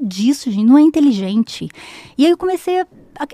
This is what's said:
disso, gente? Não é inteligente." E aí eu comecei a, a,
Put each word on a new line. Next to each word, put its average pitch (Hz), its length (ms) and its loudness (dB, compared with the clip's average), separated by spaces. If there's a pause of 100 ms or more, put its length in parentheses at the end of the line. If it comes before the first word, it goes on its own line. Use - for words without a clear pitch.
disso, 220 500 -2
gente? 208 160 0
Não 262 100 6
é 302 40 6
inteligente." 226 880 0 (480)
E 269 80 2
aí 339 60 4
eu 349 60 0
comecei 359 440 -4
a, 359 40 -6 (320)
a, 294 160 -8